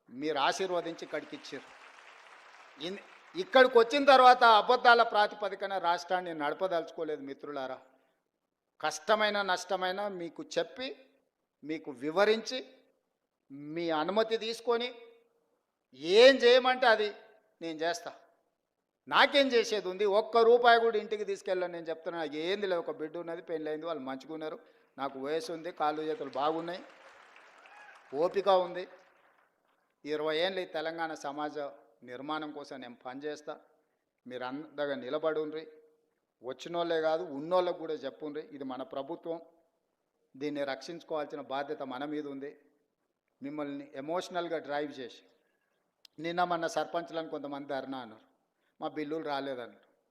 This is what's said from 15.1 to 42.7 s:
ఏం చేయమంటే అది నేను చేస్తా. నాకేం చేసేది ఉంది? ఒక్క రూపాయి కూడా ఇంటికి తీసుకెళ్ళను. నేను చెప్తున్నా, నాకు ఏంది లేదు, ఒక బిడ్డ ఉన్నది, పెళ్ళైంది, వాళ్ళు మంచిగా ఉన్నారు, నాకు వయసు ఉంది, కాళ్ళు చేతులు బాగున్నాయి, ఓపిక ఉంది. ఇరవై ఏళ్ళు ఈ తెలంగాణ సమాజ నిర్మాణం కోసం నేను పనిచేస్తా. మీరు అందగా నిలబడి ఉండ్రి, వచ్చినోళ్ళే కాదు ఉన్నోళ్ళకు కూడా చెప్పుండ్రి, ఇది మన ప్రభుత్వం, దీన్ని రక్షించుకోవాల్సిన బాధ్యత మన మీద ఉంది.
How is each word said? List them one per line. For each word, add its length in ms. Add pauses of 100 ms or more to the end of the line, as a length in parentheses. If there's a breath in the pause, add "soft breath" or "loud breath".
ఏం 420
చేయమంటే 500
అది 280 (460)
నేను 180
చేస్తా. 340 (960)
నాకేం 400
చేసేది 400
ఉంది? 160
ఒక్క 320
రూపాయి 440
కూడా 180
ఇంటికి 260
తీసుకెళ్ళను. 480
నేను 140
చెప్తున్నా, 340
నాకు 160
ఏంది 300
లేదు, 140
ఒక 100
బిడ్డ 260
ఉన్నది, 260
పెళ్ళైంది, 440
వాళ్ళు 160
మంచిగా 320
ఉన్నారు, 240 (400 soft breath)
నాకు 200
వయసు 340
ఉంది, 200
కాళ్ళు 300
చేతులు 280
బాగున్నాయి, 540 (1300)
ఓపిక 340
ఉంది. 400 (1160)
ఇరవై 320
ఏళ్ళు 240
ఈ 40
తెలంగాణ 500
సమాజ 440 (440)
నిర్మాణం 500
కోసం 280
నేను 160 (100)
పనిచేస్తా. 540 (640)
మీరు 180
అందగా 500
నిలబడి 460
ఉండ్రి, 280 (720)
వచ్చినోళ్ళే 580
కాదు 240
ఉన్నోళ్ళకు 540
కూడా 160
చెప్పుండ్రి, 580
ఇది 120
మన 180
ప్రభుత్వం, 580 (960)
దీన్ని 280
రక్షించుకోవాల్సిన 760
బాధ్యత 420
మన 220
మీద 220
ఉంది. 340 (800)